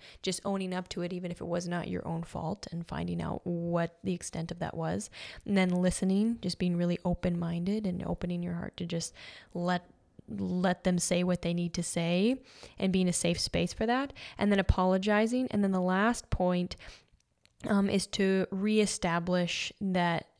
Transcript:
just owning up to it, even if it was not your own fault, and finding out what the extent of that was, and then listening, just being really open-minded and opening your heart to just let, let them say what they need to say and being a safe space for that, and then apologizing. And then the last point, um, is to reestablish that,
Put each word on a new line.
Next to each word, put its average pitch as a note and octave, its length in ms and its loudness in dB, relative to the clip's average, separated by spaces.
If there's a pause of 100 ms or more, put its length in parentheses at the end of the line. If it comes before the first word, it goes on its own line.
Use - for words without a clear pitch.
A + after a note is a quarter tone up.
(220)
just F#3 220 -4
owning F#3+ 300 -2
up F3+ 160 -6
to - 120 -6
it, F3+ 120 -4
even F3+ 180 -6
if F3 80 -8
it E3+ 80 -6
was F3 200 -2
not F3 200 -2
your - 180 -4
own E3+ 180 -4
fault, - 480 -6
and E3 160 -8
finding E3+ 340 -4
out - 240 -4
what E3+ 580 -2
the F#3+ 100 -2
extent E3 380 -6
of F3 80 -10
that - 160 -4
was, E3 340 -4 (360)
and G3+ 120 2
then F#3 120 4
listening, F#3+ 720 2
just F3+ 180 -4
being F3 160 2
really F3 300 2
open-minded F3 840 0
and F3+ 180 -2
opening F3 380 -4
your F3 120 -4
heart - 220 -6
to F3 80 -6
just E3 280 -4 (400)
let, F3+ 320 0 (440)
let F#3 560 0
them F3+ 120 4
say F3 240 2
what F3+ 200 2
they E3+ 120 0
need F3 200 -2
to E3+ 100 -2
say F3+ 540 2 (420)
and F#3+ 140 2
being F#3 160 4
a E3+ 40 0
safe E3+ 260 2
space F3 340 0
for A3 120 -2
that, C4 280 0 (240)
and G3+ 140 2
then G3+ 80 6
apologizing. G#3 920 2
And G3+ 120 2
then F#3+ 100 2
the F#3 80 2
last F#3+ 480 2
point, F3+ 480 0 (920)
um, G3+ 200 4
is G3 180 2
to F#3+ 420 2
reestablish F3+ 1200 0 (100)
that, F3+ 460 2 (120)